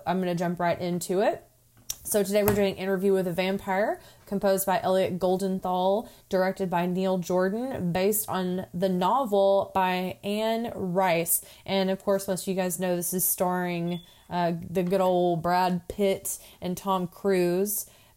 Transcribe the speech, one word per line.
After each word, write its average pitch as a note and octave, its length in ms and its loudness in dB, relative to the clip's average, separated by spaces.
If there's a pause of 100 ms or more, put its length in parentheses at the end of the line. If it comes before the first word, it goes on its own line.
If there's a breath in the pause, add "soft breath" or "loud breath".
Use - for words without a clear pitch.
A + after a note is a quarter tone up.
I'm F#3 140 0
gonna F3+ 160 -2
jump F3 240 -2
right E3+ 200 0
into F3+ 420 -2
it. C#4 220 0 (600)
So G#3 180 2
today G3+ 220 2
we're G3+ 100 4
doing G3 220 2
Interview F#3+ 380 0
with F#3 140 2
a E3+ 60 -4
Vampire, G3 680 0 (280 loud breath)
composed G3 400 0
by F#3 160 2
Elliot F#3 340 2
Goldenthal, F#3+ 920 0 (220 loud breath)
directed F#3+ 400 0
by F3 160 0
Neil F#3 320 0
Jordan, F#3 760 -2
based G3 380 0
on F#3 460 -2
the F#3+ 140 0
novel G3 840 2
by F#3 500 0
Anne A3 520 -2
Rice. F3+ 680 0 (220 loud breath)
And F#3+ 240 0
of F#3+ 140 -4
course, G3 240 0
most F#3 160 -4
of - 40 -8
you F#3+ 60 -2
guys F#3 260 -2
know F3+ 160 0
this F3 160 -4
is F3+ 140 -2
starring, F3 760 -2 (280 loud breath)
uh, F3 220 0 (180)
the F3 140 0
good F#3 180 0
old F3+ 400 2
Brad F3+ 460 0
Pitt - 500 -2 (240 loud breath)
and F3+ 160 -4
Tom F#3+ 300 -2
Cruise, F#3 800 0 (300 loud breath)